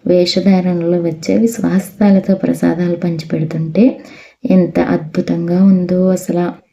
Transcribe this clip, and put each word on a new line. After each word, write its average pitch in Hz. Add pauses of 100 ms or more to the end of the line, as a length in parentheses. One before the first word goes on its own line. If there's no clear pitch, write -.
వేషధారణలో 180
వచ్చేవి 190
స్వహస్తాలతో 190
ప్రసాదాలు 170
పంచిపెడుతుంటే 160 (680)
ఎంత 180 (120)
అద్భుతంగా 170
ఉందో 185 (160)
అసలు. 175 (260)